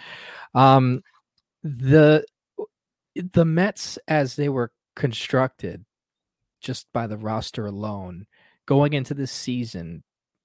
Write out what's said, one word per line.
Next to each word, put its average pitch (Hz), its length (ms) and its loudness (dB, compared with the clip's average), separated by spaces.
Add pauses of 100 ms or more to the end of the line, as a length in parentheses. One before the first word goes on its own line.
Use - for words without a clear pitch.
(540)
Um, 131 500 6 (600)
the, 147 640 4 (920)
the 180 300 0
Mets, 170 600 -2
as 147 280 0
they 143 140 -2
were 123 220 -2 (240)
constructed 117 880 -2 (760)
just - 320 -10
by 117 140 -4
the 104 100 -8
roster 110 480 -6
alone, 101 600 -10 (400)
going 143 280 4
into 139 200 -4
this 135 180 -6
season, 98 720 -8 (420)